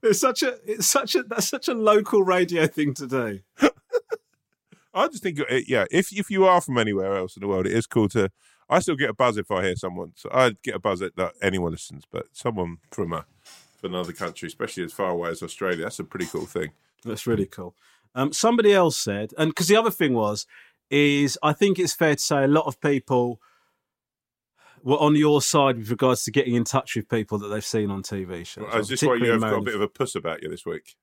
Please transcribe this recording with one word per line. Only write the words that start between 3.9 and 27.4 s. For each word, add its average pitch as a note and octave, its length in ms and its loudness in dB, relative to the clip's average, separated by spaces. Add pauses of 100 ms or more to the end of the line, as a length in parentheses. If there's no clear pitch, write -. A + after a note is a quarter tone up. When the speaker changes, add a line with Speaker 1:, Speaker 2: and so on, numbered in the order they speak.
Speaker 2:
I A3+ 140 2
just C#4 140 -10
think, D#3+ 180 -4
uh, B2+ 260 0
yeah, A2 240 2
if, F#3 220 2
if G3 180 -6
you F#3+ 140 4
are F3+ 160 6
from B2+ 160 -4
anywhere G2 400 0
else F#2 200 -6
in - 40 -16
the G2+ 80 -4
world, F#2+ 180 2
it F#2+ 60 0
is A2+ 140 0
cool G#2+ 240 2
to, G2+ 200 0 (380)
I D#3+ 120 4
still F3 160 -2
get C3 140 -2
a G#2+ 40 -6
buzz A#2 240 2
if G2+ 120 -8
I F#2+ 140 0
hear F#2 120 0
someone, F2+ 400 -10
so - 160 -16
I B2+ 300 2
get A#2 120 -8
a G2+ 40 -6
buzz F#2 220 -2
that, F#2 160 -8
that F2+ 240 -4
anyone F#2 320 -2
listens, D2+ 380 -14
but - 220 -10
someone F2+ 440 -6 (140)
from F2 220 -6
a, D#2 120 -8 (540)
from F#2 160 -10
another F2+ 180 -8
country, E2+ 360 -10
especially - 360 -10
as D2+ 80 -12
far F#2+ 180 -4
away E2+ 200 -4
as E2+ 120 -10
Australia, F2+ 420 -6
that's - 140 -10
a - 60 -8
pretty F2+ 220 -8
cool D#2 200 -8
thing. D#2+ 260 -8 (320)
Speaker 1:
That's A2 220 -10
really G#2 200 -2
cool. F2+ 280 -16 (400)
Um, C#3 200 -2
somebody A3+ 380 4
else F3 260 4
said, G#2 400 -6
and D#3+ 180 0
'cause E3+ 120 -2
the G3+ 80 6
other A3 140 2
thing D3+ 220 0
was, G#2+ 340 0 (440)
is C#3+ 520 2
I D#3 120 2
think G3 240 2
it's F3 160 -2
fair D#3 200 4
to - 80 -6
say C#3+ 220 2
a C3+ 40 4
lot D3+ 180 4
of C#3 160 -8
people B2 580 0 (1400)
were C#3+ 160 2
on D3+ 180 6
your D3 240 4
side C#3 380 2
with A2 120 -8
regards B2 340 2
to B2 60 -6
getting C3 240 0
in A#2+ 100 2
touch - 320 -2
with A2 120 -6
people G#2+ 300 -2
that G2+ 100 -8